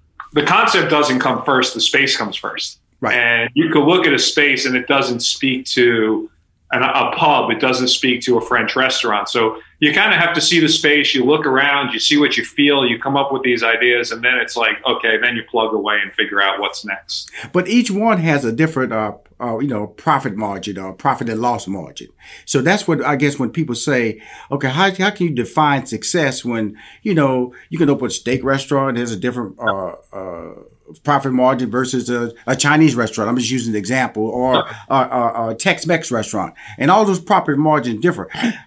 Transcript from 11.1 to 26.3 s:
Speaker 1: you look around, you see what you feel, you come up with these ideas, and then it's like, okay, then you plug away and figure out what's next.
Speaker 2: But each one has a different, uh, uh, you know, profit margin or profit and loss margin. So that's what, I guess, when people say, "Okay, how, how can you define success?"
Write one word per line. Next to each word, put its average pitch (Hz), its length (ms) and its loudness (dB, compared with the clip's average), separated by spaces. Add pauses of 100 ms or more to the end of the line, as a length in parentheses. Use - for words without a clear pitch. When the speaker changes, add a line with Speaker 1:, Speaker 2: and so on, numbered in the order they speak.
Speaker 1:
you 131 80 2
look 143 220 2
around, 139 480 0
you 113 60 -6
see 147 180 2
what 143 220 2
you 110 80 -4
feel, 143 400 2
you 117 120 0
come 135 160 -4
up 139 160 0
with 131 120 -2
these 120 200 0
ideas, 117 480 2
and 117 140 -6
then 127 140 2
it's 117 180 -4
like, 110 200 0 (100)
okay, 113 320 0
then 120 180 -2
you 113 140 -4
plug 110 240 0
away 104 260 -2
and 95 140 -8
figure 101 260 -2
out 98 200 0
what's 98 220 -6
next. - 480 -10 (220)
Speaker 2:
But 180 160 0
each 233 220 2
one 202 280 2
has 156 280 0
a 113 60 0
different, 131 400 0
uh, 107 220 -2 (240)
uh, 117 200 -4
you 135 100 -4
know, 107 200 -4
profit 135 480 -2
margin 101 420 -8
or 95 160 -10
profit 123 340 -2
and 110 140 -4
loss 120 240 -2
margin. 92 420 -10 (380)
So 135 160 0
that's 185 260 0
what, 151 160 0
I 143 120 0
guess, 143 240 0
when 120 100 -2
people 156 240 -4
say, 120 480 -2 (300)
"Okay, 139 180 -2
how, 180 240 2
how 185 160 0
can 190 160 -2
you 156 80 -2
define 139 500 0
success?" 135 600 -2